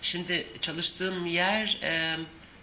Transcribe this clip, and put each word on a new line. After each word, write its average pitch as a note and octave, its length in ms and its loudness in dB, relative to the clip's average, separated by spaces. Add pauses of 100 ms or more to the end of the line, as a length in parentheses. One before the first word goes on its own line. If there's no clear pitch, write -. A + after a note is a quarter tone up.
Şimdi E3+ 460 0 (140)
çalıştığım F3 640 -2
yer, F#3+ 580 2
e, D#3+ 340 2 (460)